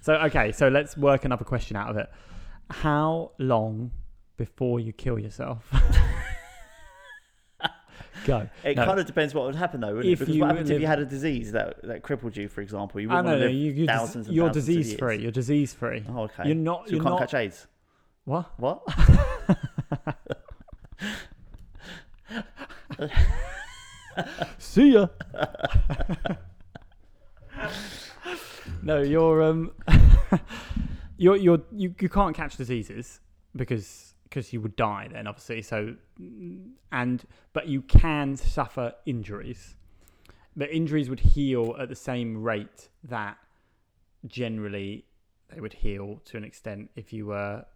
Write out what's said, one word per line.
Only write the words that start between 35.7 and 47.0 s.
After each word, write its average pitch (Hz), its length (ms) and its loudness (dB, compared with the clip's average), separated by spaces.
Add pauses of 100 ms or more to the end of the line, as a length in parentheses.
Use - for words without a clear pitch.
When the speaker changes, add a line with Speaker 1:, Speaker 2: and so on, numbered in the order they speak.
Speaker 1:
and, 123 340 -4 (280)
but 156 140 -6
you 135 140 -4
can 143 540 8
suffer 127 580 -2 (140)
injuries. 113 680 -10 (800)
But 143 160 -6
injuries 151 380 -2
would 131 100 -6
heal 127 600 4
at 127 100 -8
the 127 60 -12
same 117 480 -8
rate 110 460 -6 (160)
that 110 320 -10 (880)
generally 107 800 -10 (460)
they 170 100 -20
would 107 120 -12
heal 101 520 -6
to - 120 -16
an 104 60 -12
extent 104 520 -16
if - 160 -18